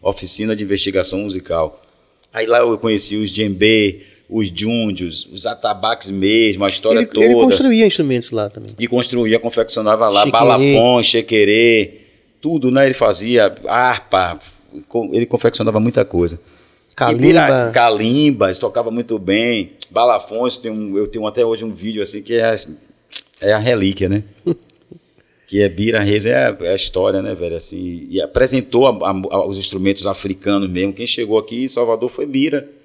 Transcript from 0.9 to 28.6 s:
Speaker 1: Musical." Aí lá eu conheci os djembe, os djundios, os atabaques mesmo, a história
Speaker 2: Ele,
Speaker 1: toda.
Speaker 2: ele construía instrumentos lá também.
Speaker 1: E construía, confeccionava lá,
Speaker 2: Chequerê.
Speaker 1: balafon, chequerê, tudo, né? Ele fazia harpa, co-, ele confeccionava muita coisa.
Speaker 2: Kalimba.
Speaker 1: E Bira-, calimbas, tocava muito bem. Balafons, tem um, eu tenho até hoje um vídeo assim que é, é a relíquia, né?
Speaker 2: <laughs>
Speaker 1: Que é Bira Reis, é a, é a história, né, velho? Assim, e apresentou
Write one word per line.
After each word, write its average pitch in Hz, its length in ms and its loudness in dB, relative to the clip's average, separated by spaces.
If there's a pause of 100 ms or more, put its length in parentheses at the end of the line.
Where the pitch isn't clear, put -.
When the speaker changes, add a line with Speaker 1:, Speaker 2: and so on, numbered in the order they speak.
Speaker 1:
Musical." 90 640 -6 (500)
Aí 113 140 -4
lá 120 140 2
eu 117 180 0
conheci 107 380 -2
os 107 140 -4
djembe, 104 760 2 (200)
os 104 240 -4
djundios, 101 800 -4
os 98 140 -4
atabaques 107 640 -4
mesmo, 101 560 2
a 98 60 2
história - 300 0
Speaker 2:
Ele, 233 60 0
Speaker 1:
toda. 220 200 2
Speaker 2:
ele 240 80 6
construía 233 520 4
instrumentos 139 440 -2
lá 107 180 -4
também. 104 300 -16
Speaker 1:
E 120 100 -4
construía, 120 500 0
confeccionava 113 720 0
lá, 101 160 4
Speaker 2:
Chequerê. - 80 0
Speaker 1:
balafon, 123 680 4
chequerê, 110 880 4 (500)
tudo, 151 300 0
né? 135 160 4
Ele 131 80 0
fazia 107 600 2 (140)
harpa, 101 720 0 (480)
co-, 117 240 -4
ele 113 140 0
confeccionava 113 520 0
muita 117 280 0
coisa. 85 340 -2 (560)
Speaker 2:
Kalimba. 120 260 0
Speaker 1:
E 143 40 6
Bira-, 139 480 4
calimbas, 117 840 2
tocava 117 320 -4
muito 117 280 -6
bem. 104 540 -2 (180)
Balafons, 113 680 -2
tem 113 140 -10
um, 107 260 -6
eu 101 100 -2
tenho 107 200 -8
até 117 180 0
hoje 113 220 -4
um 107 80 -10
vídeo 104 280 -8
assim 101 200 -10
que 113 120 -8
é, 113 220 0 (840)
é 101 100 2
a 107 60 2
relíquia, 101 500 0
né? 104 140 0 (240)
Speaker 2:
<laughs> 170 100 -2 (920)
Speaker 1:
Que 101 140 -2
é 101 80 4
Bira 104 320 0
Reis, 101 240 0
é 117 100 0
a, 123 280 0
é 87 100 -2
a - 20 2
história, 98 460 -2
né, 101 140 -6
velho? 85 220 -8
Assim, 87 520 -10
e 90 140 -4
apresentou 127 640 0